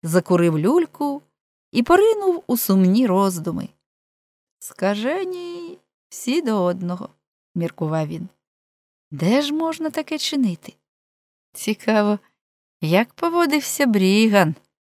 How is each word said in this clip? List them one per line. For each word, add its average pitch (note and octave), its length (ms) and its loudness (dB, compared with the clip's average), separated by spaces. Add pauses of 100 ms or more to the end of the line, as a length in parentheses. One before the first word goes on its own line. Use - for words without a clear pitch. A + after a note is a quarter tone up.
закурив E3+ 560 2
люльку C#4+ 640 -2 (500)
і A#3+ 120 0
поринув G4 640 2
у B3 100 0
сумні G3 500 2
роздуми. F3+ 600 -2 (920)
«Скажені F4 1160 -6 (320)
всі C#4+ 320 -4
до A3 220 0
одного», F3+ 460 -6 (460)
міркував D#3+ 520 -4
він. E3 220 -12 (840)
«Де F3 300 0
ж D4 120 -4
можна D#4+ 360 -4
таке D#4 280 -8
чинити? B3+ 560 -4 (800)
Цікаво, G#3 680 0 (640)
як F3+ 320 0
поводився E4 720 0
Бріган G3+ 680 4 (320)